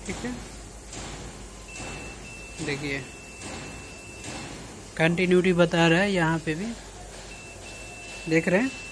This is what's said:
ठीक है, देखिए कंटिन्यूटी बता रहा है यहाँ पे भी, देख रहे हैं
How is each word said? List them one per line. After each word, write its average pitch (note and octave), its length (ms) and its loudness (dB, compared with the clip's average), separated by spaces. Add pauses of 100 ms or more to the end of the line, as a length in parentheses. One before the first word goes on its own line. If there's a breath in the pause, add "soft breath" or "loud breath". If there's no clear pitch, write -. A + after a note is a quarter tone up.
ठीक F#3 120 -4
है, A#3+ 140 -4 (2250)
देखिए C#3 360 -2 (2000)
कंटिन्यूटी F3+ 580 6
बता E3+ 320 8
रहा E3 120 8
है G3+ 120 4
यहाँ E3 280 4
पे D#3+ 160 -2
भी, F#3 100 -4 (1600)
देख E3 180 6
रहे F#3+ 140 8
हैं C4 100 2 (200)